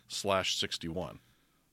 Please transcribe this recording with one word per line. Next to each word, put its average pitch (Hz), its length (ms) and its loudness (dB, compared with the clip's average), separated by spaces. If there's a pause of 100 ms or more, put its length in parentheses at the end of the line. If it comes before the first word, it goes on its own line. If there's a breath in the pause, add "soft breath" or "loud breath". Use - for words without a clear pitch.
slash 95 480 2
sixty-one. 85 640 -4 (520 soft breath)